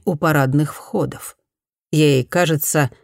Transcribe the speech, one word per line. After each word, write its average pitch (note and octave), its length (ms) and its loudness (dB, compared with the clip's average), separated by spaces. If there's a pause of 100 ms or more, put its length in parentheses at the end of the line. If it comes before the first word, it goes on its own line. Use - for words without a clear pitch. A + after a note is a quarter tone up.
у F3 100 -2
парадных D3 600 0
входов. - 640 -8 (540)
Ей C#3+ 320 4
кажется, D#3+ 680 -2 (120)